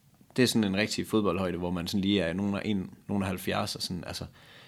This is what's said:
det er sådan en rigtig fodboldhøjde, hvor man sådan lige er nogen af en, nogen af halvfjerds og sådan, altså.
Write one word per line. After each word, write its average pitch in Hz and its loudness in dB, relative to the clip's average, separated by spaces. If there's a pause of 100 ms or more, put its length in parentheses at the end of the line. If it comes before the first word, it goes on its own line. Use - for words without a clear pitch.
(360)
det 131 6
er 120 6
sådan 113 4
en 95 0
rigtig 107 0
fodboldhøjde, 92 2
hvor 90 -2
man 87 -2
sådan 101 0
lige 98 4
er 82 0
nogen 101 -2
af 98 -2
en, 101 -2 (180)
nogen 101 0
af 95 0
halvfjerds 98 -2
og - -8
sådan, 87 -6
altså. - -8 (420)